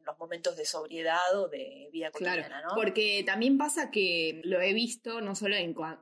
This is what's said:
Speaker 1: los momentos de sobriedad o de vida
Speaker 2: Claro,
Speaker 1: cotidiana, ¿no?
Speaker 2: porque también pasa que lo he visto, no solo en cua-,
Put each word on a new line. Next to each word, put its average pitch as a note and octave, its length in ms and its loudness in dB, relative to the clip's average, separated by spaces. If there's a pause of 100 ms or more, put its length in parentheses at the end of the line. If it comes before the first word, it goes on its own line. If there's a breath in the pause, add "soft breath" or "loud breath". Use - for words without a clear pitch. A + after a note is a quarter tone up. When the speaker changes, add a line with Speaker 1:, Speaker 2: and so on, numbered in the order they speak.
Speaker 1:
los D3+ 120 -8
momentos E3+ 380 -4
de D#3 80 -4
sobriedad E3 760 0
o F#3 100 2
de C#3 440 -10
vida D#3+ 180 -4
Speaker 2:
Claro, F3+ 320 -2
Speaker 1:
cotidiana, C#3+ 240 -10
¿no? F#3 80 -2
Speaker 2:
porque G#3 500 2
también A#3 340 4
pasa D4+ 340 0
que E3 500 2
lo F3+ 180 2
he F#3+ 120 4
visto, A#3 480 -2
no G3 160 -4
solo G#3 180 0
en F3 200 0
cua-, D#3+ 280 -6